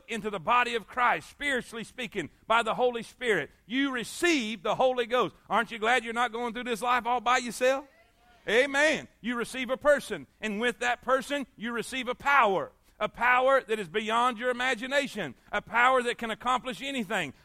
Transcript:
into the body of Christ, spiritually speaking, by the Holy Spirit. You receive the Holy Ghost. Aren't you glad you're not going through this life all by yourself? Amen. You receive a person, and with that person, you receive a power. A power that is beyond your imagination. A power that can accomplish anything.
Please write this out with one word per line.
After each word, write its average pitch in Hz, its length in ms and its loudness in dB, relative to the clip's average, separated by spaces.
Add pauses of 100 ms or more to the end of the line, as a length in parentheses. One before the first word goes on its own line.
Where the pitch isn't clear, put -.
into 214 200 -6
the 202 100 -4
body 240 360 2
of 214 100 -4
Christ, 226 440 0
spiritually 240 560 -4
speaking, 196 440 -8 (160)
by 226 160 2
the 220 120 -2
Holy 240 300 0
Spirit. 196 480 -2 (140)
You 269 260 0
receive 233 720 -2
the 202 120 0
Holy 247 300 2
Ghost. 240 280 0 (160)
Aren't 202 220 0
you 226 80 -10
glad 233 240 2
you're 233 100 -8
not 233 200 -2
going 233 200 -4
through 240 120 -8
this 226 160 -4
life 240 240 0
all 240 160 0
by 240 160 2
yourself? 254 480 0 (640)
Amen. 269 580 2 (140)
You 240 160 -4
receive 240 320 -4
a 262 80 0
person, 220 500 2 (140)
and 208 180 -4
with 240 200 0
that 247 240 -2
person, 269 520 0
you 226 160 -6
receive 233 380 -4
a 247 60 -4
power. 214 560 4 (280)
A 208 80 0
power 254 540 4
that 220 180 -4
is 190 80 -6
beyond 220 500 0
your 247 120 -2
imagination. 247 840 -2 (180)
A 208 80 -2
power 247 420 4
that 233 140 -2
can 226 140 -6
accomplish 226 500 -4
anything. 214 520 -4 (120)